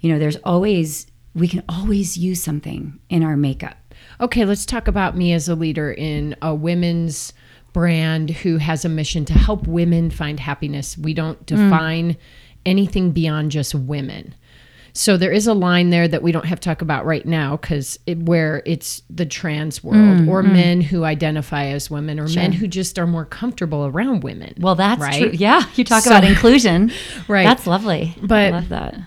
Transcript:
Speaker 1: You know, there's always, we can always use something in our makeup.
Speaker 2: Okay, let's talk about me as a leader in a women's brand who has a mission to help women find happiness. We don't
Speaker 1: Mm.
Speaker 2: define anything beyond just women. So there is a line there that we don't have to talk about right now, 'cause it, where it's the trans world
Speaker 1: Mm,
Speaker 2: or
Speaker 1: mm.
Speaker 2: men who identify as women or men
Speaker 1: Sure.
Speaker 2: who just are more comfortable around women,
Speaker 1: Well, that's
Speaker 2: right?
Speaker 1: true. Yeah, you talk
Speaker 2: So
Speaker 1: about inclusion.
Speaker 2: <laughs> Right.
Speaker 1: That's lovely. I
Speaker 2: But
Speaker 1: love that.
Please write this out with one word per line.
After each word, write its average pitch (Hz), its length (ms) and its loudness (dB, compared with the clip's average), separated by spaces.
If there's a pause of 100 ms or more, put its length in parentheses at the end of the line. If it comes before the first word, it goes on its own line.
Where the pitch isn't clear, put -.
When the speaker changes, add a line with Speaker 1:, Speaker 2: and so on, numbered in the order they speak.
Speaker 1:
You 165 120 0
know, 151 60 0
there's 151 180 -2
always, 175 680 -2 (280)
we 170 140 0
can 175 200 -4
always 196 480 -2
use 175 260 -4
something 147 560 -8 (120)
in 165 120 2
our 156 160 0
makeup. 139 380 -4 (440)
Speaker 2:
Okay, 240 260 0
let's 202 180 -2
talk - 240 -4
about 185 300 -2
me 175 160 2
as 160 140 -2
a 170 60 0
leader 151 380 -4
in 151 480 -6
a 160 140 -4
women's 170 760 -2 (420)
brand 160 560 0
who 165 280 -2
has 156 260 -2
a 175 40 0
mission 156 380 -4
to 160 80 -4
help 202 320 4
women 170 440 0
find 147 300 -8
happiness. 143 560 -8
We 156 180 -6
don't 160 280 -6
Speaker 1:
Mm. - 40 -20
Speaker 2:
define 165 720 2 (480)
anything 185 460 2
beyond 151 400 -2
just 143 240 -4
women. 135 600 -8 (600)
So 196 200 2
there 180 160 2
is 208 160 2
a 220 60 4
line 175 360 2
there 170 160 4
that 156 160 0
we 170 80 2
don't 165 140 -2
have 165 160 -4
to - 80 -6
talk 160 120 -4
about 151 240 -4
right 165 220 -2
now, 156 300 -2
'cause 143 500 -6
it, 175 100 -4 (120)
where 156 360 0
it's - 460 -6
the 165 160 -4
trans 151 560 -6
world - 140 2 (240)
Speaker 1:
Mm, 160 80 6
Speaker 2:
or 185 160 2
Speaker 1:
mm. 190 80 6
Speaker 2:
men 175 300 4
who 165 200 0
identify 156 640 -2
as 143 240 -6
women 151 300 -6
or 151 80 -4
men 175 240 0
Speaker 1:
Sure. 180 80 0
Speaker 2:
who 214 80 -2
just 180 300 -6
are 170 80 0
more 165 180 -2
comfortable 160 640 -6
around 175 360 -2
women, - 380 -10
Speaker 1:
Well, 180 160 2
that's 196 240 2
Speaker 2:
right? 143 200 -2
Speaker 1:
true. 220 140 2
Yeah, 220 280 4 (120)
you 254 80 2
talk 220 220 4
Speaker 2:
So 247 60 4
Speaker 1:
about 208 140 10
inclusion. 208 680 6 (180)
Speaker 2:
<laughs> 208 180 -14
Right. 196 160 2
Speaker 1:
That's 240 220 4
lovely. 180 560 -2
I - 40 -8
Speaker 2:
But 202 260 4
Speaker 1:
love 170 160 -4
that. - 280 -8 (100)